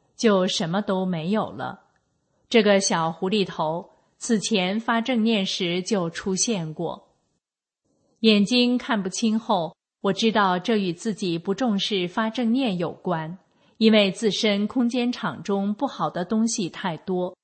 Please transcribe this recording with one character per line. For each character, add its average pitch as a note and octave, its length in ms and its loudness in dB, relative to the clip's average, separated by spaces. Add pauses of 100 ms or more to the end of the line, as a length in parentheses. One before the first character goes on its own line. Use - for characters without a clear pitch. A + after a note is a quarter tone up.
(160)
就 G3 300 4
什 F#3 240 -2
么 F#3+ 100 -2
都 F#3+ 240 -2
没 F3 260 -4
有 G3 200 -2
了。 B2+ 300 -10 (680)
这 A3+ 140 4
个 G3+ 180 4
小 E3+ 320 0
狐 F#3+ 160 -4
狸 F#3+ 180 2
头 E3 440 -6 (280)
此 A3+ 200 0
前 F#3+ 420 0
发 A3+ 200 0
正 A#3 220 0
念 G#3+ 240 2
时 F3+ 340 -2
就 F3+ 300 -2
出 F#3+ 240 -4
现 F3 400 -2
过。 D#3 340 -8 (1120)
眼 G#3+ 240 6
睛 B3 320 2
看 A#3 260 -2
不 F#3+ 60 -6
清 A3 300 0
后， F3 360 -2 (280)
我 G3 100 2
知 A3 180 0
道 F#3+ 280 4
这 A3 180 0
与 F#3+ 160 0
自 G#3 220 -6
己 F3 240 -2
不 G3 160 -4
重 G#3+ 240 0
视 F#3 280 -2
发 A3 220 -2
正 A3+ 240 -2
念 B3 240 0
有 E3+ 160 -4
关， E3 460 -6 (400)
因 A3 140 6
为 G#3 180 6
自 G#3 200 0
身 G3+ 360 2
空 A#3 200 0
间 A#3+ 240 0
场 E3 320 -6
中 G3 300 0
不 A#3+ 140 -4
好 D#3+ 240 -4
的 E3+ 140 -4
东 A3 220 0
西 A3 220 -2
太 E3 300 -6
多。 F3+ 460 -4